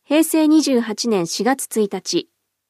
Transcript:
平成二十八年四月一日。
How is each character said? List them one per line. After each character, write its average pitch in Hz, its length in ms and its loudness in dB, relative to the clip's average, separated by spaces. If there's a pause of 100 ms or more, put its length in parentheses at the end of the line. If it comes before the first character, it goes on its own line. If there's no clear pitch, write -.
平 311 220 2
成 311 220 2
二 311 140 4
十 254 200 2
八 226 260 -6
年 196 180 0
四 190 200 -4
月 269 220 -2
一 214 240 -2
日。 - 380 -6 (400)